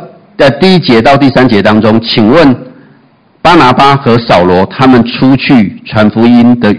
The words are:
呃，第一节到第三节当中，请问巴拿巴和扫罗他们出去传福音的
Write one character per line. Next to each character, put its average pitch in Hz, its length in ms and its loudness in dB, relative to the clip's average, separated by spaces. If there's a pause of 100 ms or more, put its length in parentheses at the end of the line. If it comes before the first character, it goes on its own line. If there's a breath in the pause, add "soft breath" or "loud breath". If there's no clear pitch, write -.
(380)
呃， 143 140 2
第 185 220 0
一 180 60 2
节 117 200 0
到 139 160 2
第 135 140 0
三 127 180 0
节 104 140 0
当 107 180 0
中， 110 220 0
请 110 280 -2
问 143 260 2 (840 soft breath)
巴 170 140 2
拿 127 180 2
巴 139 220 0
和 120 240 0
扫 95 240 0
罗 90 240 0
他 - 180 -4
们 123 180 2
出 135 320 -2
去 120 500 -2
传 107 260 -2
福 113 160 0
音 120 320 2
的 104 200 0